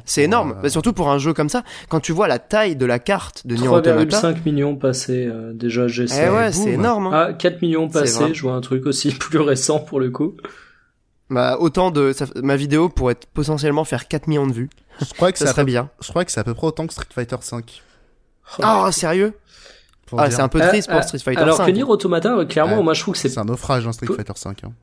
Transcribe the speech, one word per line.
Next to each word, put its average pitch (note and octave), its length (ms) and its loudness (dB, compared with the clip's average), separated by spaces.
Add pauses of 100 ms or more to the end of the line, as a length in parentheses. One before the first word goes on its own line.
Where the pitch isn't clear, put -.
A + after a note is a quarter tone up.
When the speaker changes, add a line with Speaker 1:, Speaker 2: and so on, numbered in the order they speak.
Speaker 1:
C'est - 160 0
Speaker 2:
pour, C#3+ 60 6
Speaker 1:
énorme, G3 260 2
Speaker 2:
euh, G2 100 -14
Speaker 1:
mais C#3 60 0
surtout E3+ 240 0
pour E3+ 160 0
un C#3+ 80 4
jeu C#3+ 160 0
comme D3+ 160 0
ça, B3 160 -4 (240)
quand D#3+ 120 0
tu E3 120 -4
vois F3+ 160 2
la B2 100 0
taille G#3 380 0
de B2+ 80 0
la A#2+ 140 2
carte - 480 -4
de A#2+ 100 -4
Nier A#2+ 100 0
Automata. E3+ 140 4
Speaker 3:
Trois E3 140 4
virgule D#3 180 2
cinq E3 320 0
millions C#3+ 320 0
passés, B2+ 500 -2
euh, A2+ 280 -8
déjà, A#2+ 340 0
j'ai A#2+ 160 -2
Speaker 1:
Eh A#2+ 40 0
Speaker 3:
ça. D#3 260 2
Speaker 1:
ouais, A3 160 2
Speaker 2:
Boum. F3 140 0
Speaker 1:
c'est G#3+ 80 0
énorme, G3+ 340 0
hein. E3 240 2
Speaker 3:
Ah, - 20 -6
quatre F3 300 -2
millions D#3+ 280 0
Speaker 1:
C'est D#3+ 100 0
Speaker 3:
passés, B2 240 2
Speaker 1:
vrai. D#3+ 100 0
Speaker 3:
je D#3+ 80 -8
vois B2+ 100 -2
un B2+ 80 -4
truc C3 240 -2
aussi C#3+ 260 0
<laughs> C3+ 80 -4
plus D#3+ 200 -2
récent D3 400 2
pour D3+ 220 -4
le B2+ 100 0
coup. D3 240 -4 (960)
Speaker 1:
Bah, B2+ 280 2
autant F3+ 320 2
de, C#3+ 220 4
ça, C3 140 -6 (160)
ma C#3 140 2
vidéo D3+ 340 2
pourrait B2 260 0 (160)
potentiellement D3+ 520 0
faire - 220 -6
quatre D#3 200 -6
millions D3 200 2
de C3 60 0
vues. A#2+ 160 -6 (320)
Speaker 2:
Je - 140 -6
crois F#3 180 2
que - 60 -10
Speaker 1:
Ça D3 80 0
Speaker 2:
c'est C#3 40 2
à - 40 2
Speaker 1:
serait D3+ 80 2
Speaker 2:
peu, C3+ 80 2
Speaker 1:
bien. B2 180 -2 (140)
Speaker 2:
je - 80 -14
crois F3 160 -2
que - 40 -8
c'est A2+ 100 -4
à G#2 40 -4
peu A#2 80 -4
près C3+ 140 -4
autant D#3+ 200 -4
que - 60 -12
Street - 220 -12
Fighter B2 260 -6
cinq. - 420 -14 (800)
Speaker 1:
Oh, G3+ 280 4
sérieux ? F3+ 420 0 (720)
Speaker 2:
Pour A#2 160 -2
Speaker 1:
Ah, D3 80 4
Speaker 2:
dire. A#2+ 80 0
Speaker 1:
c'est C3+ 60 2
un C3 60 4
peu D#3+ 120 2
Speaker 3:
Ah, E3+ 80 6
Speaker 1:
triste G3+ 220 2
pour E3 80 2
Speaker 3:
ah, D#3 40 4
Speaker 1:
Street - 180 -6
Fighter C3 200 -2
Speaker 3:
alors D#3 160 6
Speaker 1:
cinq. F#3 100 2
Speaker 3:
que F3+ 40 6
Nier A3 140 2
Automata, G3+ 520 2
euh, F3 80 2
clairement, D#3 340 0
Speaker 2:
Ouais. G3 40 2
Speaker 3:
moi D#3+ 100 2
je D3+ 80 -2
trouve - 140 -4
que - 60 -6
c'est C3 100 -2
Speaker 2:
C'est B2 100 -4
un G#2 60 -4
naufrage, B2 400 -2
hein, A#2 60 -2
Street A#2 160 -8
Speaker 3:
peu G#3 60 -2
Speaker 2:
Fighter G#2 220 -8
cinq, - 280 -12
hein. G2+ 80 -14 (100)